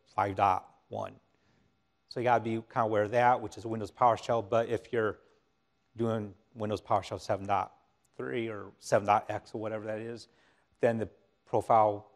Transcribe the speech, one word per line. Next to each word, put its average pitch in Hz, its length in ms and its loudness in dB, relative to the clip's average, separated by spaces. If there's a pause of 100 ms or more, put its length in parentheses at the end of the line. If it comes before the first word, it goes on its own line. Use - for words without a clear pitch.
(160)
five 101 200 0
dot 98 320 2 (220)
one. 104 240 -10 (960)
So - 100 -8
you 120 40 -2
gotta 117 200 4
be 113 80 -4 (220)
kinda 127 80 0
aware 107 220 2
of 104 80 -2
that, 120 300 4
which 107 160 -10
is 101 80 -12
Windows 110 260 -6
PowerShell, 117 580 2
but 113 200 2
if - 240 -4
you're 107 260 -2 (800)
doing 113 360 -4 (220)
Windows 107 260 -4
PowerShell 101 380 -2
seven 98 280 -4
dot 98 260 -2 (420)
three 127 340 -6
or 98 300 -12
seven 104 260 2
dot 104 240 4
X - 240 -10
or 113 80 -8
whatever 107 240 -6
that 107 140 -6
is, 117 280 -12 (520)
then 117 180 2
the 107 120 -4 (360)
profile 107 720 2